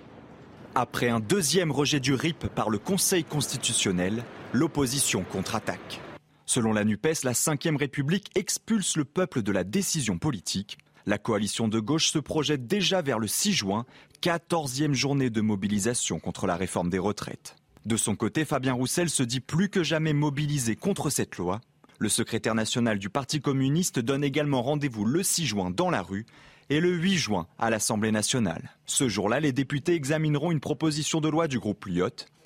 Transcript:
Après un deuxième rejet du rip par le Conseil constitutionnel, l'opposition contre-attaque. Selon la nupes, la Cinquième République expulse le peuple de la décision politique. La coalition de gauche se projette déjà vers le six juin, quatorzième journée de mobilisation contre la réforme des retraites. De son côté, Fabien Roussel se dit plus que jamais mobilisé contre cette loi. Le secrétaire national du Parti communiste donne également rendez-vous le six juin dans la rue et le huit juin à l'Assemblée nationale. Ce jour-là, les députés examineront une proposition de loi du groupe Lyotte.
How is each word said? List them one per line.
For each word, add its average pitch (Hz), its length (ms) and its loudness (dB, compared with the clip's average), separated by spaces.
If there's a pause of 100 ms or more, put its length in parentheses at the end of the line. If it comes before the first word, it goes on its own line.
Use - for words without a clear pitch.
(760)
Après 123 340 2
un 117 120 2
deuxième 156 520 2
rejet 143 280 2
du 131 120 2
rip 143 360 0
par 110 200 -2
le 110 100 2
Conseil 175 460 0
constitutionnel, 113 1000 0 (300)
l'opposition 131 720 2
contre-attaque. - 760 -4 (440)
Selon 113 300 2
la 104 100 2
nupes, 107 240 2 (160)
la 123 100 0
Cinquième 151 420 0
République 147 580 -2
expulse - 640 -2
le 147 100 0
peuple 180 360 0
de 101 100 0
la 92 120 2
décision 110 540 0
politique. 151 580 -4 (280)
La 101 140 0
coalition 107 480 0
de 110 140 2
gauche 143 320 0
se 160 80 0
projette 143 480 -2
déjà 185 340 2
vers 131 160 0
le 110 80 0
six - 260 0
juin, 107 340 0 (340)
quatorzième 151 720 0
journée 131 360 2
de 110 100 0
mobilisation 104 800 0
contre - 260 -4
la 90 80 2
réforme 87 360 -2
des 95 100 2
retraites. - 560 -4 (280)
De 110 120 0
son 107 180 0
côté, 127 300 0
Fabien 131 300 0
Roussel 135 360 0
se 135 140 0
dit 120 160 -2
plus 185 280 0
que 190 140 0
jamais 156 300 0
mobilisé 143 640 0
contre 156 340 -2
cette - 280 -4
loi. 92 220 -2 (380)
Le 107 100 0
secrétaire 113 460 0
national 110 460 0
du 98 100 -6
Parti 139 300 -2
communiste 139 580 0
donne 135 240 0
également 143 400 0
rendez-vous 135 420 -2
le 151 200 2
six - 200 0
juin 101 280 -2
dans 175 180 2
la 120 120 2
rue 98 220 -6 (460)
et 147 80 2
le 175 120 2
huit 180 260 2
juin 104 320 -2 (100)
à 117 100 2
l'Assemblée 110 440 2
nationale. 107 580 0 (160)
Ce - 220 2
jour-là, 104 320 2
les 151 100 2
députés 139 440 0
examineront 156 580 0
une 147 80 0
proposition 151 600 0
de 156 80 2
loi 160 200 2
du 131 100 0
groupe 101 260 -4
Lyotte. 92 420 -2 (200)